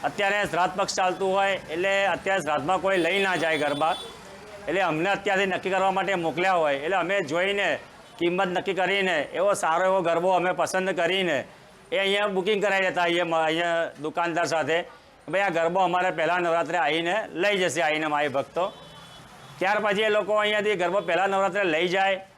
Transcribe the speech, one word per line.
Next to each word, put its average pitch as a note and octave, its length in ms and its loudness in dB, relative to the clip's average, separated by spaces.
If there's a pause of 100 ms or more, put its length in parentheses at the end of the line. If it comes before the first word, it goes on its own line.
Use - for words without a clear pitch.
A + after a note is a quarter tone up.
અત્યારે G3+ 480 0
શ્રાદ્ધ F3+ 280 0
પક્ષ F#3+ 160 -2
ચાલતું F#3 380 0
હોય G3 160 2
એટલે G3 560 0
અત્યારે F#3+ 360 0
શ્રાદ્ધમાં D3+ 400 0
કોઈ F#3+ 160 2
લઈ F3+ 260 2
ના F#3+ 120 0
જાય D#3+ 220 0
ગરબા, D3 380 0 (720)
એટલે F3 140 0
અમને E3 280 0
અત્યારથી G3 360 0
નક્કી F#3 240 -2
કરવા F#3+ 220 2
માટે F#3+ 240 0
મોકલ્યા E3+ 380 0
હોય D#3 220 4
એટલે D#3 200 -2
અમે F#3 260 0
જોઈને F3 580 0 (400)
કિંમત F3+ 280 0
નક્કી F3+ 260 -2
કરીને F#3 480 0
એવો F#3+ 320 0
સારો E3+ 320 0
એવો F#3+ 160 2
ગરબો E3+ 280 2
અમે F3+ 220 2
પસંદ F#3 380 -2
કરીને E3+ 540 0 (480)
એ E3+ 60 0
અહીંયા G3 300 2
બુકિંગ F#3+ 360 0
કરાવી G3 220 2
દેતા F3+ 160 0
અહીંયા F3 240 2
મ-, E3 200 0
અહીંયા E3 460 0 (100)
દુકાનદાર E3+ 440 -2
સાથે D#3 360 0
કે - 500 -14
"ભાઈ, F#3 100 0
આ G3+ 80 2
ગરબો E3+ 300 0
અમારે F3+ 320 2
પહેલા E3 280 0
નવરાત્રે E3+ 380 0
આવીને E3 380 0 (180)
લઈ G3 240 0
જશે E3+ 240 0
આવીને D#3 260 0
માઈ D3 200 0
ભક્તો." C#3 460 -4 (840)
ત્યાર G3+ 240 0
પછી G3+ 200 0
એ A3 80 2
લોકો G#3 240 2
અહીંયાથી G#3 420 2
ગરબો F3+ 240 0
પહેલા F3 280 0
નવરાત્રે G3 360 0
લઈ E3+ 240 2
જાય F#3+ 320 2 (180)